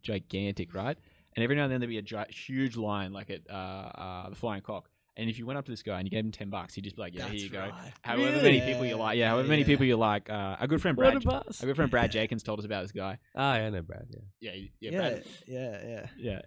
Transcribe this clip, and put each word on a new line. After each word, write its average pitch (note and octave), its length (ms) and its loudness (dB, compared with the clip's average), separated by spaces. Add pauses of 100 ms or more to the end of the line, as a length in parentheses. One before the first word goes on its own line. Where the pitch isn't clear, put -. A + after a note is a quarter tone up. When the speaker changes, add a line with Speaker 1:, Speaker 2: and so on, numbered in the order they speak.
Speaker 1:
gigantic, G2 720 -2
right? A2 240 -4 (380)
And A#2 80 2
every B2+ 120 4
now D3 80 2
and C3+ 80 0
then B2+ 100 0
there'd A#2+ 80 -2
be A2+ 80 -4
a G#2 40 -6
gi-, G#2+ 320 -6
huge C3 420 -2
line, G2+ 380 -2
like, G2 160 -10
at, F#2 200 -8
uh, G2 40 -12
uh, F#2 760 -8
the G2+ 60 -12
Flying G#2 260 -4
Cock. G2 280 -10 (280)
And A2+ 120 -2
if A2+ 100 -4
you A#2 60 -8
went C3 120 -4
up C3+ 80 -6
to C3 60 -8
this A2+ 120 -8
guy F#2+ 160 -4
and F#2 80 -4
you F#2 40 -4
gave A2 140 0
him A2 60 -2
ten G2+ 180 -8
bucks, F#2+ 240 -8
he'd G2 100 -8
just G2 140 -10
be A2+ 40 -8
like, F2+ 140 -8
"Yeah, F2 120 -6
Speaker 2:
That's G#2 60 -6
Speaker 1:
here G#2 100 -6
you G2 60 -8
go." F#2+ 120 -8
Speaker 2:
right. - 320 -10 (100)
Speaker 1:
However A#2+ 200 0
Speaker 3:
Really? D4+ 200 2
Speaker 1:
many C3+ 180 10
people B2+ 240 0
you A2+ 120 0
Speaker 2:
Yeah. A2 40 -2
Speaker 1:
like, A2 160 2
yeah, A#2 120 6
however A#2 160 6
Speaker 2:
Yeah, C#3 40 2
Speaker 1:
many D3+ 120 6
Speaker 2:
yeah. B2 60 4
Speaker 1:
people C#3 180 8
you B2 120 6
like. G#2+ 320 4
Uh, G2 300 -4
a B2+ 80 0
good D3 140 2
friend, F3+ 160 2
Speaker 3:
What B3+ 60 4 (100)
Speaker 1:
Brad, C4+ 100 0
Speaker 3:
a B3+ 200 2
bus. - 200 -10
Speaker 1:
a - 20 0
good C3+ 120 2
friend, D3+ 120 6
Brad A#2 240 4
Speaker 2:
Yeah. A2 80 2
Speaker 1:
Jenkins, A2 220 -2
told G#2+ 160 -4
us G#2 60 -6
about G#2 160 -2
this G2 100 -6
guy. F#2+ 260 -4 (160)
Speaker 3:
Oh, - 60 -6 (140)
yeah, A2 120 2
I A2 40 0
know G2 120 -2
Brad, - 280 -10
yeah. - 100 -16 (220)
Speaker 1:
Yeah, A2 140 -10
yeah, G2 120 -10 (140)
yeah, A2 100 -8
Speaker 2:
Yeah, E3 80 -2
Speaker 1:
Brad. B2 240 -2 (240)
Speaker 2:
yeah, B2 400 -6
yeah. A2+ 200 -10 (100)
Speaker 1:
Yeah, G#2 300 -4